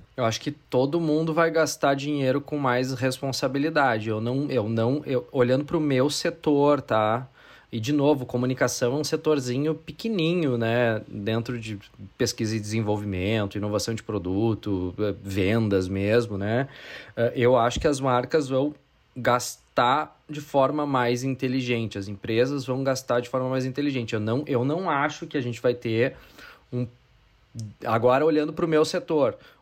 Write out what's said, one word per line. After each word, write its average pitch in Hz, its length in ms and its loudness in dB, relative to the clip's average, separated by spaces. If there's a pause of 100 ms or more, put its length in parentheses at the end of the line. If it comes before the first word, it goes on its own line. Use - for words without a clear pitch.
(160)
Eu 127 100 0
acho 113 160 0
que - 80 -8
todo 143 500 0
mundo 160 360 0
vai 165 160 4
gastar 160 420 2
dinheiro 139 480 0
com 151 160 -6
mais 131 380 0
responsabilidade. 131 1120 0
Eu 107 100 -2
não, 131 300 -2
eu 117 180 0
não, 113 380 0
eu, 127 260 -2
olhando 131 340 2
pro 165 140 -2
meu 139 300 2
setor, 143 720 2
tá? 110 460 0 (440)
E, 117 80 -4
de 110 140 -2
novo, 143 320 2
comunicação 123 680 0
é - 20 0
um 151 80 -2
setorzinho 147 720 0
pequenininho, 165 840 -2
né? 117 500 0
Dentro 113 520 -4
de 107 180 -8 (400)
pesquisa 113 380 -2
e 110 40 -2
desenvolvimento, 104 960 -2
inovação 104 380 -2
de 113 80 -6
produto, 98 960 -2
eh, 104 240 -2
vendas 98 680 0
mesmo, 101 520 0
né? 113 280 -2 (480)
Eh, 117 200 0
eu 127 200 4
acho 120 240 2
que - 80 2
as 143 120 0
marcas 131 500 0
vão 139 240 0 (420)
gastar 123 1000 0 (120)
de 147 120 -10
forma 143 440 2
mais 123 380 2
inteligente, 123 760 -2
as 98 100 -6
empresas 117 580 0
vão 131 180 -2
gastar 131 360 0
de 123 100 -4
forma 127 200 -2
mais 131 160 -2
inteligente. 131 480 -4
Eu 110 60 0
não, 113 260 -2
eu 127 200 0
não 170 240 -2
acho 151 360 -2
que 160 120 -6
a 139 40 -2
gente 120 200 -6
vai 123 120 2
ter 117 420 0 (580)
um, 123 120 -2 (1000)
agora 123 400 4
olhando 156 260 2
pro 170 160 -2
meu 156 160 6
setor, 156 540 0 (240)